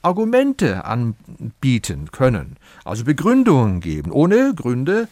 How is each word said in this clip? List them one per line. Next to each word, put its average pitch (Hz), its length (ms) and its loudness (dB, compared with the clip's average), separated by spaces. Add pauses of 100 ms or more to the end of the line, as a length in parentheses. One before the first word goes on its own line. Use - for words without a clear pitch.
Argumente 220 800 0
anbieten 117 1300 -4
können, 110 440 0 (280)
also 110 200 -8
Begründungen 147 760 2
geben. 78 300 -6
Ohne 202 440 2
Gründe 160 580 -2